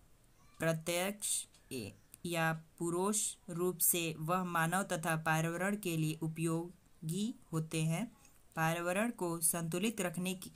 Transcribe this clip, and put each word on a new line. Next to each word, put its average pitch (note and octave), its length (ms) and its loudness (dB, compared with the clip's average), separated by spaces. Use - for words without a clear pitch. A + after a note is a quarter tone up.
प्रत्यक्ष E3+ 840 0
ए-, A2 240 -8
या E3 280 2
परोक्ष F3 840 -2
रूप F3+ 280 0
से E3 420 2
वह F3 240 0
मानव F3 400 2
तथा E3+ 320 0
पर्यावरण E3 600 2
के F3 220 -2
लिए D#3 240 0
उपयोगी E3 1120 -2
होते D#3+ 300 0
हैं। E3+ 240 0
पर्यावरण F3 560 2
को E3+ 300 -2
संतुलित F3+ 600 0
रखने F3+ 340 -2
की, - 200 -12